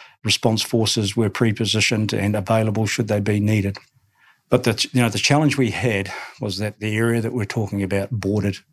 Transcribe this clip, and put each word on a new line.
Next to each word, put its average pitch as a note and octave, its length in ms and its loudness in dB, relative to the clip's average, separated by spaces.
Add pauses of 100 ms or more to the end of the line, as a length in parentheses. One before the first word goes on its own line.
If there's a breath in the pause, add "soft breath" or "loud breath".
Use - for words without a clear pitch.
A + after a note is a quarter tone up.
(240 loud breath)
response A2 400 0
forces G#2+ 520 0
were A2 140 2
pre-positioned G#2+ 840 0
and G#2 240 0
available A2 520 0
should A2 200 -2
they G#2 120 0
be G#2 200 0
needed. G2+ 380 0 (720 soft breath)
But B2 140 4
the, A#2 300 0
you B2+ 60 4
know, A#2 100 4
the G#2+ 100 -4
challenge C#3+ 380 2
we B2 120 2
had G2 420 -2 (300 loud breath)
was G2 160 -6
that G#2 220 -6
the G#2+ 180 -2
area A#2 240 2
that A#2+ 120 -4
we're A2+ 120 -2
talking G2+ 380 -2
about G2 260 -2
bordered G2+ 480 -2 (160)